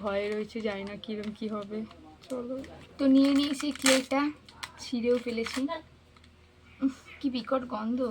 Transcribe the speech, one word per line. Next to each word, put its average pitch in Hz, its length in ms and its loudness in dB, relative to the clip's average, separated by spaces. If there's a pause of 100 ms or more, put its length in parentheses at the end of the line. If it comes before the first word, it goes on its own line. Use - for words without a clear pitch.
ভয় 202 200 -2 (100)
রয়েছে, 208 240 -6 (100)
জানি 196 220 -4
না 208 140 -10
কীরকম 214 260 -6 (100)
কী 220 60 -6 (100)
হবে। 208 220 -8 (520)
চলো, 247 260 -8 (420)
তো 285 60 0 (120)
নিয়ে 277 240 8
নিয়েছি 285 280 0 (120)
ক্লেটা, 262 420 4 (600)
ছিঁড়েও 240 420 2
ফেলেছি। 226 360 -4 (1200)
উফ, 269 100 0 (240)
কি 285 160 -4
বিকট 254 260 -2 (120)
গন্ধ। 226 260 -2 (120)